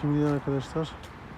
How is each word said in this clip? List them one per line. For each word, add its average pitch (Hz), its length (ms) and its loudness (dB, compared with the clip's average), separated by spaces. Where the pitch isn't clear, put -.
kimliği 147 240 4
arkadaşlar. 143 680 0